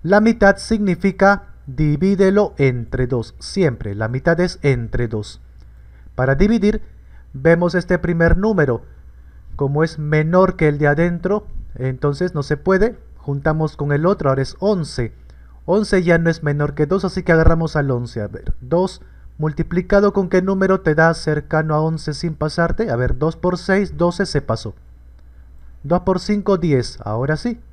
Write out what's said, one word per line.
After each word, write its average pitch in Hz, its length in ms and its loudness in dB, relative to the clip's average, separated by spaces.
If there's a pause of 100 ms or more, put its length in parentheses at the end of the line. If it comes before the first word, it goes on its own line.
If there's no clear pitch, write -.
La 196 180 4
mitad 202 360 4
significa 196 880 0 (200)
divídelo 180 920 2
entre 127 500 0
dos. 120 320 -4
Siempre 120 560 -2
la 110 120 -4
mitad 160 320 0
es 180 220 -2
entre 120 460 0
dos. 107 340 -8 (720)
Para 135 220 0
dividir, 208 480 2 (500)
vemos 165 400 2
este 175 240 0
primer 170 400 2
número. 175 460 0 (720)
Como 143 280 0
es 160 140 -4
menor 160 600 2
que 156 100 2
el 147 100 0
de 147 80 0
adentro, 170 600 0 (260)
entonces 143 640 -4
no 143 80 -2
se 147 120 -2
puede. 190 440 0 (180)
Juntamos 151 600 -2
con 147 160 -2
el 151 120 0
otro, 180 240 2
ahora 135 140 0
es - 160 -8
once. 165 520 -2 (540)
Once 190 380 2
ya 170 160 4
no 165 100 2
es 160 140 -4
menor 147 320 -2
que 151 100 2
dos, 185 180 0
así 180 200 -4
que 180 80 0
agarramos 165 440 4
al 143 140 0
once. 120 320 -4
A 104 60 -6
ver, - 340 -8
dos 170 400 -2 (380)
multiplicado 180 760 0
con 185 160 -2
qué 185 140 2
número 190 380 0
te 156 120 0
da 160 220 4
cercano 156 580 -2
a 151 80 0
once 156 320 -4
sin 156 220 -6
pasarte. 170 560 -2
A 117 40 0
ver, 123 220 0
dos 160 200 -2
por 180 200 -2
seis, 190 400 0
doce, 175 300 0
se - 160 -2
pasó. - 320 -6 (1120)
Dos 175 180 0
por 185 180 0
cinco, 202 360 0
diez, 147 460 0
ahora 123 320 -4
sí. 233 240 -6 (140)